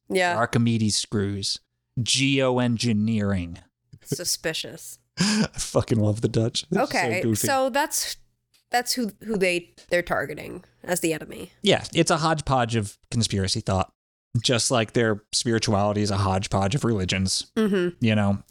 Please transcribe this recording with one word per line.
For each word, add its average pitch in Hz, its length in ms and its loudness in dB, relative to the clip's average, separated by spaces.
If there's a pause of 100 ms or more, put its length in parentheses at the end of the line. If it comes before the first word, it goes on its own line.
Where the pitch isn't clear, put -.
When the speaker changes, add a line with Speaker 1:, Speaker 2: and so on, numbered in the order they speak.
Speaker 1:
Yeah. 180 280 2
Speaker 2:
Archimedes 117 580 2
screws. 101 640 -4 (400)
Geoengineering. 113 1600 0 (460)
Speaker 1:
Suspicious. - 1040 -6
Speaker 2:
<laughs> - 120 -8
I 214 280 0 (100)
fucking - 420 0
love 104 220 0
the - 60 2
Dutch. 117 420 -2
They're 190 160 0
so 277 120 -2
Speaker 1:
Okay, 120 260 -2
Speaker 2:
goofy. 110 240 0
Speaker 1:
so 269 220 2
that's, - 480 -2 (520)
that's 240 240 0
who, 233 180 -2 (140)
who 220 120 -2
they, 175 360 0 (160)
they're 175 140 2
targeting 175 600 -6 (200)
as 180 160 -2
the 160 140 0
enemy. - 380 -12 (120)
Speaker 2:
Yeah, 190 200 4 (120)
it's 165 160 4
a 170 60 2
hodgepodge 143 580 0
of 104 220 -4 (120)
conspiracy 104 520 -2
thought. 92 300 -2 (480)
Just 117 300 2
like 117 240 0
their 110 380 2
spirituality 104 720 2
is 104 80 0
a 98 60 -2
hodgepodge 98 580 2
of 147 100 -2
religions. 95 680 0
Speaker 1:
Mm-hmm. 190 400 0 (100)
Speaker 2:
You 110 100 4
know, 101 360 2